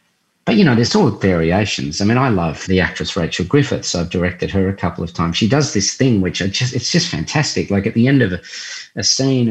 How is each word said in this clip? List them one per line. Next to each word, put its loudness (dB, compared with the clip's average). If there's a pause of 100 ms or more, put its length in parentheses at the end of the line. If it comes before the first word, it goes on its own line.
(460)
But, 2
you 8
know, 6
there's 2
all 4
variations. 0
I 0
mean, 4
I 2
love -2
the 2
actress -2
Rachel -2
Griffiths. 0
I've -4
directed -2
her 0
a -2
couple -6
of -8
times. -4
She 2
does 2
this -2
thing 2
which -2
I -2
just, -2
it's -4
just 0
fantastic. -2
Like, 0
at -4
the 4
end 4
of 2
a, -6 (540)
a -6
scene, 2